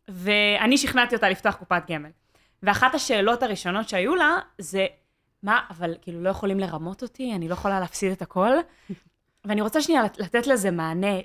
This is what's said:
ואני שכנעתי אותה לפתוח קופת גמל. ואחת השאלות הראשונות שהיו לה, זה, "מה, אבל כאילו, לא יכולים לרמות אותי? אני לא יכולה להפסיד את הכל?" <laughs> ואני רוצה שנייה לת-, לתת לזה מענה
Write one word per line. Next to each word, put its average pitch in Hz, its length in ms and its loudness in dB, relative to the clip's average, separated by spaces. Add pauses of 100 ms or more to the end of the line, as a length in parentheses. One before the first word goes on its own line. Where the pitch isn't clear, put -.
ואני 208 680 2
שכנעתי 247 380 0
אותה 214 140 2
לפתוח 196 260 0
קופת 175 340 -2
גמל. 151 200 -8 (540)
ואחת 233 320 4
השאלות 233 480 2
הראשונות 202 460 -2
שהיו 208 260 0
לה, 339 240 4 (180)
זה, 190 300 -2 (560)
"מה, 220 260 2
אבל 170 320 -6
כאילו, 170 200 -12
לא 185 80 0
יכולים 196 300 -2
לרמות 165 420 -6
אותי? 247 340 -8
אני 165 120 -4
לא 170 60 -4
יכולה 196 260 -2
להפסיד 185 320 -4
את 185 100 -6
הכל?" 185 300 0 (380)
<laughs> - 560 -18
ואני 208 160 -2
רוצה 226 200 0
שנייה 294 220 4
לת-, - 160 -2
לתת 240 280 0
לזה 202 240 2
מענה 175 540 -2